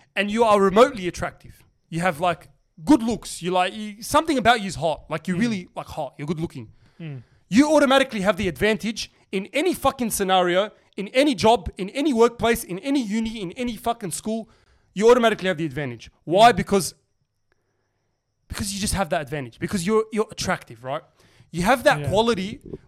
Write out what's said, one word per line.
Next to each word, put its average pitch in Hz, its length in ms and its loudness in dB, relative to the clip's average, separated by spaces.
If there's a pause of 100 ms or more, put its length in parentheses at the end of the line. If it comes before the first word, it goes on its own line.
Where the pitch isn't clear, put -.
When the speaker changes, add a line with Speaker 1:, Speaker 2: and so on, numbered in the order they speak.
(140)
Speaker 1:
and 202 160 -2
you 226 140 2
are 208 160 6
remotely 196 480 4
attractive, - 560 -12 (240)
you 160 120 -8
have, 170 200 -2
like, 175 280 -4 (360)
good 226 180 4
looks, 226 400 -6
you, 175 80 -4
like, 185 240 0
you, 214 280 -12
something 302 360 0
about 233 220 2
you 196 80 -6
is 160 80 -10
hot, 151 320 -4
like, 156 200 -8
you're 180 80 -2
Speaker 2:
Hmm. 175 60 0
Speaker 1:
really, 214 340 -4
like, 151 100 -10
hot, 143 320 -10
you're 143 100 -10
good 160 120 -4
looking. 135 300 -10 (280)
Speaker 2:
Hmm. 151 200 -14 (300)
Speaker 1:
You 302 260 4
automatically 269 480 4
have 196 140 0
the 202 120 -4
advantage 190 640 -4 (220)
in 196 200 -4
any 320 220 0
fucking 254 360 -2
scenario, 185 600 2 (260)
in 202 120 -8
any 262 260 2
job, 208 420 2
in 190 140 -6
any 294 220 -2
workplace, 233 520 2
in 180 160 -8
any 277 220 -2
uni, 220 380 -4
in 175 120 -8
any 240 240 -8
fucking 233 360 -6
school. 220 360 -8 (460)
You 214 160 6
automatically 226 380 4
have 175 100 -2
the 165 80 -4
advantage. 127 440 -10 (140)
Why? 202 280 6
Speaker 2:
Hmm. 185 40 -2
Speaker 1:
Because, 196 380 0 (1500)
because 202 260 -6
you 196 60 -8
just 208 140 -4
have 185 160 -2
that 175 120 0
advantage. 131 360 -10
Because 175 280 -4
you're, 220 260 2
you're 220 180 -2
attractive, 127 540 -8
right? 139 180 -8 (480)
You 170 120 -4
have 240 220 2
that 262 160 2
Speaker 2:
Yeah. 143 80 -8
Speaker 1:
quality 208 520 0 (280)